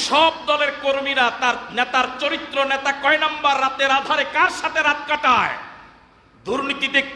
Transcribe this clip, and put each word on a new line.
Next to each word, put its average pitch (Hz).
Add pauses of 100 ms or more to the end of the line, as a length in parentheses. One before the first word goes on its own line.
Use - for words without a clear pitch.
সব 320 (120)
দলের 294 (100)
কর্মীরা 269 (140)
তার 247 (160)
নেতার 247 (120)
চরিত্র, 294
নেতা 277 (100)
কয় 302
নাম্বার, 302
রাতের 269
আধারে 277
কার 339 (100)
সাথে 320
রাত 294
কাটায়, 240 (920)
দুর্নীতিতে 269 (160)